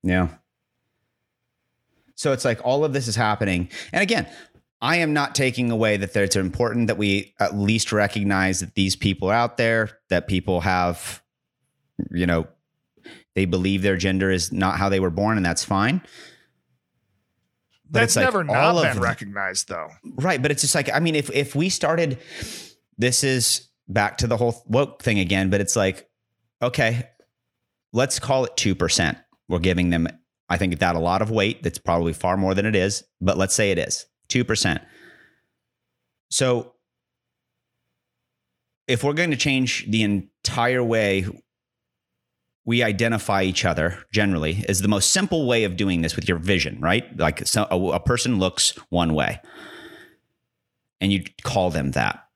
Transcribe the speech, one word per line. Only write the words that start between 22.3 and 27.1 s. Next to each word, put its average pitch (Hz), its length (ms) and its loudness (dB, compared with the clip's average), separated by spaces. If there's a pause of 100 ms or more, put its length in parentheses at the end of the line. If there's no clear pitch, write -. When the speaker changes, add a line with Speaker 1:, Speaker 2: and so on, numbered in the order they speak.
Speaker 1:
this 123 260 0
is 131 440 0 (200)
back 101 300 0
to 120 100 0
the 113 100 2
whole 117 300 -2
woke 131 360 0
thing 107 160 2
again, 95 300 2
but 101 120 2
it's - 140 -2
like, 95 340 0 (520)
okay, 120 460 0 (840)